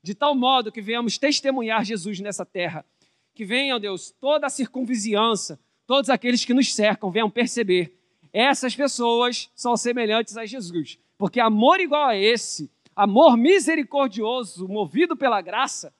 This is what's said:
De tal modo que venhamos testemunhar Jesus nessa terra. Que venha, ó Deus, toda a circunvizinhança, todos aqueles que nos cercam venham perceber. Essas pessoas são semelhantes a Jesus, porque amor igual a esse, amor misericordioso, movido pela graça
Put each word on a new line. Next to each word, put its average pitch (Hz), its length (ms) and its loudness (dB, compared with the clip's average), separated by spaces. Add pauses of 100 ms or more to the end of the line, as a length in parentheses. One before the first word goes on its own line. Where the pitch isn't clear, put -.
De 190 120 -10
tal 294 220 0
modo 247 360 0
que 226 100 -12
venhamos 226 360 -4
testemunhar 254 680 -2
Jesus 196 340 -6
nessa 196 260 -8
terra. 170 380 -8 (500)
Que 220 120 -12
venha, 262 300 -2
ó 226 40 -4
Deus, 202 400 -10
toda - 280 0
a - 20 -4
circunvizinhança, 220 1080 -2 (260)
todos 262 240 0
aqueles 247 340 0
que 240 100 0
nos 262 200 2
cercam 214 380 0
venham 214 180 0
perceber. 190 640 0 (380)
Essas 254 420 0
pessoas 247 800 -2
são 240 220 0
semelhantes 226 580 -2
a 226 100 -10
Jesus, 175 520 -8 (200)
porque - 220 -2
amor 226 400 4
igual 294 280 0
a 220 100 2
esse, 208 520 -2 (260)
amor 233 420 8
misericordioso, 247 1300 0
movido 214 480 0
pela 233 260 0
graça 180 580 -6